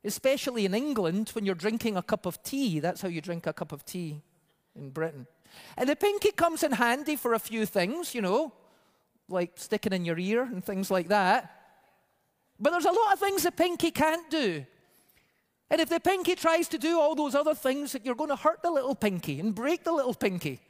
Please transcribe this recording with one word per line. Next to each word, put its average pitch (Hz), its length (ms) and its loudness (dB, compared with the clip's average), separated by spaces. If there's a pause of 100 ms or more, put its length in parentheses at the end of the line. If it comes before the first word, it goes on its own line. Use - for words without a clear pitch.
especially 240 600 0
in 185 80 0
England, 214 600 0
when 220 120 -4
you're 190 100 0
drinking 214 420 -2
a 175 60 -2
cup - 220 -2
of 180 180 -6
tea. 254 360 -2
That's 170 220 -2
how 196 60 -6
you 170 120 -4
drink 170 280 -6
a 156 60 -2
cup - 180 -8
of 147 120 -12
tea 156 380 -8 (540)
in 139 160 -14
Britain. 147 340 -6 (500)
And 254 140 0
the 302 60 2
pinky 415 360 2
comes 330 320 0
in 294 100 2
handy 247 420 2
for 233 180 0
a 226 60 2
few 220 260 -2
things, 214 480 -2
you 240 80 -2
know, 220 320 0 (760)
like 175 280 -2
sticking - 380 -4
in 180 120 -2
your 170 140 0
ear 214 240 0
and 240 200 -6
things 196 280 -4
like 180 160 2
that. 202 440 4 (1080)
But 277 120 2
there's 339 140 0
a 330 60 6
lot 403 220 4
of 381 60 2
things 392 240 0
the 339 80 2
pinky 339 400 0
can't 320 380 0
do. 185 360 -2 (1040)
And 320 120 4
if 320 80 0
the 339 100 2
pinky 359 360 2
tries 330 340 2
to 320 80 -4
do 320 220 2
all 302 140 4
those 285 220 -2
other 302 180 4
things, 269 500 -2
you're 254 120 -2
gonna 294 200 -2
hurt 320 260 0
the 339 100 2
little 269 240 0
pinky 175 440 -2
and 208 140 -2
break 269 300 -2
the 330 80 0
little 269 220 0
pinky. 160 560 -4